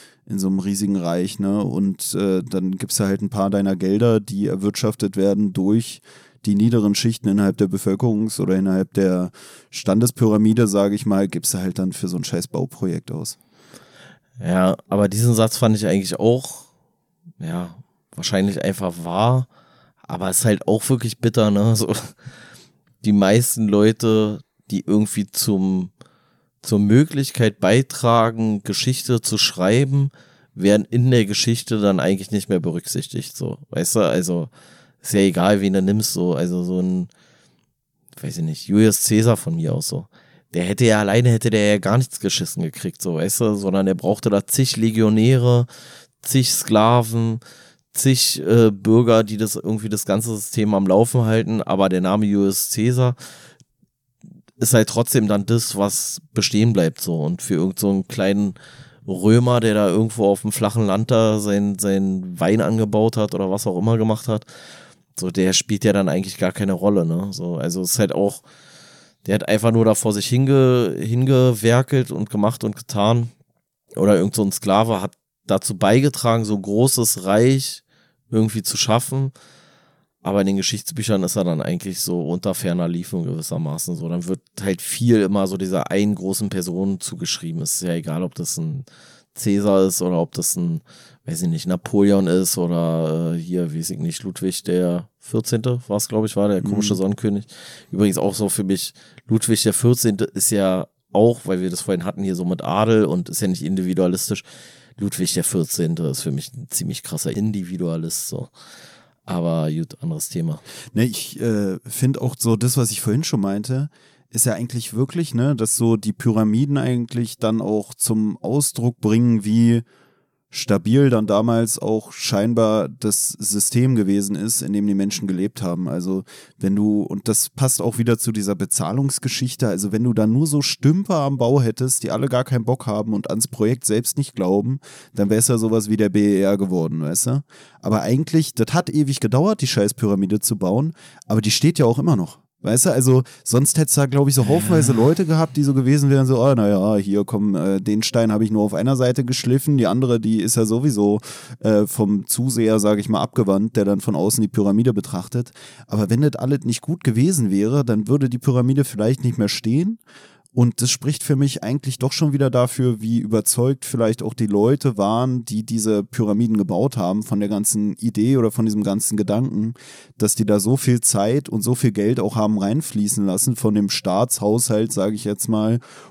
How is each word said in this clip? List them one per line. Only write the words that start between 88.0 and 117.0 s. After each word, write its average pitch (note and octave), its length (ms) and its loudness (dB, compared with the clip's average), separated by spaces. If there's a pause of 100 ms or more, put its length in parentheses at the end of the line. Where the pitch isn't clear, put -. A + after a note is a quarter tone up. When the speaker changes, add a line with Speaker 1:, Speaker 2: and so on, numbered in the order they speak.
Speaker 2:
ob - 120 -6
das - 220 -8
ein C#3 260 -6 (520)
Caesar G2+ 500 2
ist F#2 160 -2
oder F2+ 180 0
ob E2 120 -2
das - 240 -4
ein, E2 260 -4 (440)
weiß E2 180 -8
ich F2 60 0
nicht, E2 180 -4
Napoleon G2 580 2
ist F2+ 320 0
oder, E2 760 -2
äh, - 20 -4
hier, E2+ 380 -4
weiß E2 160 -6
ich - 80 -10
nicht, E2 240 -6
Ludwig F#2 400 -6
der F2+ 460 -2 (100)
Vierzehnte A#2+ 680 -4
war's, G#2 200 -4
glaub A2 180 -2
ich, G#2+ 120 -6
war G2+ 100 2
der G2 160 0
Speaker 1:
Mhm. G2+ 60 -4
Speaker 2:
komische G#2 260 0
Sonnenkönig. G2+ 500 -2 (460)
Übrigens G2+ 260 0
auch G2 160 0
so G#2+ 160 -2
für G#2 140 -2
mich, F#2+ 300 -4 (340)
Ludwig A2+ 340 0
der G#2 120 2
Vierzehnte A#2+ 500 2
ist - 280 -2
ja F#2+ 360 0 (240)
auch, A#2 320 4
weil F#2 180 -2
wir F#2 80 -2
das F2 120 -6
vorhin F2+ 240 -4
hatten, G2 180 -6
hier F#2+ 120 -2
so F2+ 100 -4
mit F2+ 180 -4
Adel G#2+ 420 2
und E2+ 240 -2
ist - 120 -6
ja G#2+ 60 0
nicht F#2 160 -2
individualistisch. F#2 800 -2 (560)
Ludwig F#2 360 -4
der F2+ 100 -2
Vierzehnte E2+ 600 -2
ist C#2+ 180 -4
für - 100 -6
mich - 220 -8
ein - 160 -16
ziemlich - 340 -6
krasser - 320 -6
Individualist, F2+ 960 -6
so. - 180 -10 (800)
Aber E2 460 -2
gut, D#2+ 300 -6
anderes D#2+ 280 -8
Thema. E2 320 -6 (320)
Speaker 1:
Ne, A2 100 2
ich, - 380 -6
äh, G#2 440 -2
find C3 360 -2
auch B2+ 160 -4
so A2+ 180 0
das, A#2+ 220 0
was A#2 140 0
ich A2 100 -8
vorhin A2+ 220 0
schon A#2 180 -2
meinte, A2 480 -4 (400)
ist - 160 -2
ja A#2+ 80 0
eigentlich A#2 400 -8
wirklich, C#3 400 -4
ne, A2+ 220 0
dass A2 220 -2
so A2+ 200 2
die G#2 160 -4
Pyramiden A2+ 640 2
eigentlich A#2+ 600 -4